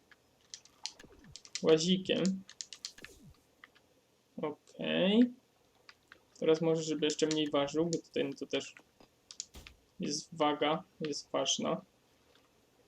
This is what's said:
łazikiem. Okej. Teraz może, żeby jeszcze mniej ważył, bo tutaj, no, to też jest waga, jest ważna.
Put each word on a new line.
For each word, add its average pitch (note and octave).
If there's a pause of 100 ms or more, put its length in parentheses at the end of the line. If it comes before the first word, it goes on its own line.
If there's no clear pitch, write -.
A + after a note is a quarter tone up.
(1600)
łazikiem. F3 (2250)
Okej. E3 (1080)
Teraz D#3+
może, D#3+
żeby D3+
jeszcze D3+
mniej D#3
ważył, C#3+
bo E3
tutaj, -
no, C#3
to C#3
też - (1300)
jest D3+
waga, D3+ (180)
jest D3+
ważna. D3+ (1080)